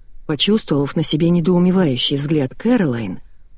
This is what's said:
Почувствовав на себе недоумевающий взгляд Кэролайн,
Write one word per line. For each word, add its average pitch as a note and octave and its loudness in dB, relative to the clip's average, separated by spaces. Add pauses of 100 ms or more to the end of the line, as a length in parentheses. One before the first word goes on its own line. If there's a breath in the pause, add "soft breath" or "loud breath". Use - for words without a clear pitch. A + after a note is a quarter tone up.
(260)
Почувствовав D3+ 0
на D#3+ 0
себе E3 0
недоумевающий F3 2
взгляд C#3+ -2
Кэролайн, C#3+ -2 (380)